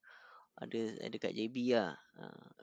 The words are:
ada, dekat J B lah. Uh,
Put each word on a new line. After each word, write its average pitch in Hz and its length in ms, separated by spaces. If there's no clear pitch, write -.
ada, 117 240
dekat 98 240
J - 40
B 123 240
lah. 92 160
Uh, - 320